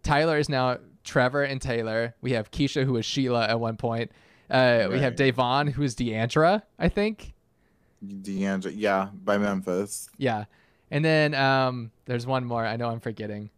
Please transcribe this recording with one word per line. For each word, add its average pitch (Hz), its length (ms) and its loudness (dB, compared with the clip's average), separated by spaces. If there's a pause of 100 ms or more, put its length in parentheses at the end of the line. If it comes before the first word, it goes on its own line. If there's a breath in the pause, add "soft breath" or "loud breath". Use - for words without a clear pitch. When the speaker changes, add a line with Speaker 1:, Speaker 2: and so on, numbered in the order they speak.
Speaker 1:
Tyler 156 360 2
is 147 100 0
now 127 300 0 (260)
Trevor 139 400 2
and 135 180 -4
Taylor. 117 580 -2
We 127 120 -2
have 113 180 -2
Keisha, 139 340 0
who 131 100 0
was 113 120 0
Sheila 120 400 0
at 113 140 0
one 113 160 -4
point. 117 340 -4 (400 soft breath)
Uh, 120 400 4
we 127 80 0
have 131 140 2
Speaker 2:
Right. 117 40 -6
Speaker 1:
Davon, 131 520 2
who 139 160 -2
is 123 100 -2
Deandra, 123 680 2 (140)
I 170 120 2
think. 208 460 -2 (720)
Speaker 2:
Deandra, 98 680 -4
yeah, 98 360 2 (140)
by 101 140 2
Memphis. 98 800 -2
Speaker 1:
Yeah. 113 280 -2 (440 soft breath)
And 147 140 -2
then, 156 300 4
um, 131 580 0 (140)
there's 120 200 -4
one 131 180 -2
more 117 220 -2
I 110 100 -2
know 120 120 -2
I'm 117 120 -4
forgetting. 104 580 -8